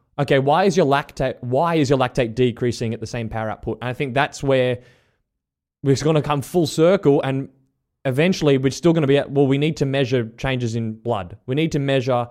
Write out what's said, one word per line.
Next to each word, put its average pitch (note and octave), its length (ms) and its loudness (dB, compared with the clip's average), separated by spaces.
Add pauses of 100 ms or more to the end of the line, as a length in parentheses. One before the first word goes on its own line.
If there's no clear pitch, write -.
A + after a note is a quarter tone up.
(180)
okay, C#3+ 200 2
why C#3+ 260 2
is F3 120 2
your F3 100 4
lactate, C#3 560 -2
why C#3 320 0
is D3 160 2
your C#3 80 4
lactate B2 360 -2
decreasing A#2+ 600 -2
at A2+ 60 -12
the A2+ 60 -10
same A#2 220 -8
power A2 220 -6
output? - 320 -8
And B2 80 -6
I - 20 -8
think C3 220 -6
that's C#3+ 280 -2
where B2+ 360 2 (1040)
we're C#3 140 2
gonna D3+ 260 0
come D3 180 -2
full E3+ 260 -2
circle, D#3+ 540 2
and C3+ 300 -4 (560)
eventually C#3+ 500 2
we're C3 140 2
still E3 240 2
gonna E3 120 2
be C#3 120 4
at, - 120 -2
well, C#3+ 160 2
we C#3 120 2
need D3+ 200 -2
to C#3+ 80 0
measure C3 520 0
changes B2 380 -4
in A2+ 180 -4
blood. G#2+ 500 -6
We B2+ 100 -6
need D#3+ 180 0
to D#3 60 -2
measure C3 520 0